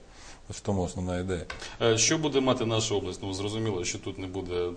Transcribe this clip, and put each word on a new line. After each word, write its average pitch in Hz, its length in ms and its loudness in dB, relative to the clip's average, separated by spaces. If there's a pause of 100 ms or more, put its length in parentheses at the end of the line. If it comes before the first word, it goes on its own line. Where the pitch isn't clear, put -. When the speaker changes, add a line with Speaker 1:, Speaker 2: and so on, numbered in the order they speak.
(500)
Speaker 1:
Ось 101 80 -8
в - 20 -12
тому 101 240 0
основна 90 360 -2
ідея. 90 260 -2 (360)
Speaker 2:
Е, 113 160 6
що 160 200 4
буде 143 240 2
мати 127 240 4
наша 110 300 2
область? 92 280 -2
Ну, 98 100 -4
зрозуміло, 104 500 -2
що 95 160 -4
тут 95 200 -8
не 95 80 -6
буде, 90 500 -2